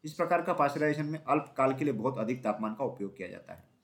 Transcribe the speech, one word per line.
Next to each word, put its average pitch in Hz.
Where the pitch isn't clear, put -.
इस 156
प्रकार 175
का 175
पाश्चराइजेशन 151
में 156
अल्पकाल 135
के 135
लिए 139
बहुत 113
अधिक 113
तापमान 107
का 139
उपयोग 98
किया 92
जाता 90
है। -